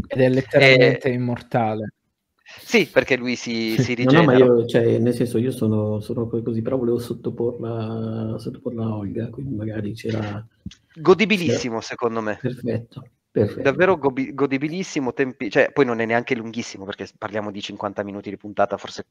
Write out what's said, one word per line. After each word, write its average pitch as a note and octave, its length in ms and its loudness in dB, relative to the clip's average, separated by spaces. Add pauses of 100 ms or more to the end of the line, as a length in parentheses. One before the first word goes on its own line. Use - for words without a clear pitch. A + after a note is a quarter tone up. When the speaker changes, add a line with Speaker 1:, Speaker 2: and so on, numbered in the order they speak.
Speaker 1:
Ed C3 140 -2
è C3 80 6
letteralmente C3 800 4
Speaker 2:
Eh, B2 40 -2
Speaker 1:
immortale. A#2 800 -2 (500)
Speaker 2:
sì, - 460 0
perché C3 260 2
lui B2 200 -2
si, A2+ 420 -2
Speaker 1:
Sì. C3+ 60 4
Speaker 2:
si A#2+ 140 0
Speaker 3:
No, B2+ 140 4
no, E3 120 8
ma C3 100 6
Speaker 2:
rigenera. B2+ 120 8
Speaker 3:
io, A#2+ 200 6
cioè, A#2 340 4
nel A#2+ 140 2
senso, A#2+ 240 0
io B2 140 0
sono, G#2+ 480 0
sono A#2 280 -4
co-, A#2 140 -4
così, A2+ 200 -4
però A#2+ 160 -2
volevo A#2+ 220 0
sottoporla, A2+ 1400 -6
sottoporla A#2+ 440 -8
a A2 120 -2
Olga, G2+ 340 -6
quindi C#3 260 -10
magari G#2+ 380 -6
c'era A2 520 -6 (480)
Speaker 2:
Godibilissimo, E3 840 2
Speaker 3:
c'era A2 120 -6
Speaker 2:
secondo A#2 340 -4
me. G#2+ 200 -4
Speaker 3:
Perfetto, A#2+ 640 -6 (220)
perfetto. A2 320 0
Speaker 2:
Davvero D#3 360 4
gobi-, C3+ 360 -2
godibilissimo, C#3+ 800 -2
tempi-, C3 360 -4
cioè, C3 220 4
poi C#3 140 4
non A#2 140 -2
è A2+ 60 0
neanche A#2 300 0
lunghissimo, A2 500 -10
perché G2 200 -8
s-, - 120 -18
parliamo G#2 340 -6
di G2+ 100 -12
cinquanta G2+ 420 -6
minuti G2+ 260 -10
di G2 80 -10
puntata, G2+ 400 -2
forse - 340 -12